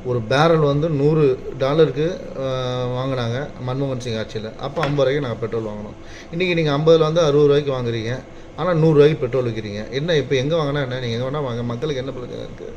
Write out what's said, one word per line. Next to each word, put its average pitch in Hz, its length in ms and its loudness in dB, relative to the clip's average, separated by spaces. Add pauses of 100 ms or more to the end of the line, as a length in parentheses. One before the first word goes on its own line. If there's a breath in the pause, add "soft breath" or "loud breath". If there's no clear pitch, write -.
ஒரு 123 160 -2
பேரல் 147 380 4
வந்து 147 300 2
நூறு 147 500 4 (200)
டாலருக்கு, 147 600 2 (200)
ஆ, 135 80 -4 (380)
வாங்குனாங்க 127 640 -2 (140)
மன்மோகன் 131 380 -4
சிங் 117 180 -6
ஆட்சியில. 107 420 -8
அப்ப 147 240 -4
ஐம்பது 143 140 0
ரூபாய்க்கு 139 240 2
நாங்க 120 200 -4
பெட்ரோல் 113 220 -4
வாங்கினோம். 107 340 -10 (340 loud breath)
இன்னைக்கு 175 240 -2
நீங்க 165 160 2
ஐம்பதுல 156 280 6
வந்து 156 220 2
அறுபது 147 260 4
ரூபாய்க்கு 143 260 4
வாங்குறீங்க, 117 400 -4 (440 loud breath)
ஆனா 175 180 -2
நூறு 160 200 4
ரூபாய்க்கு 147 260 6
பெட்ரோல் 127 240 0
விக்கிறீங்க. 107 460 -6
என்ன 156 260 0
இப்ப 131 180 0
எங்க 147 220 0
வாங்கினா 147 260 0
என்ன? 127 180 -4
நீங்க 117 160 -4
எங்க 127 140 -4
வேணா 147 120 -4
வாங்க, 120 200 -4
மக்களுக்கு 127 400 -4
என்ன 135 100 -8
பிரச்சனை 123 320 -10
இருக்கு? - 320 -12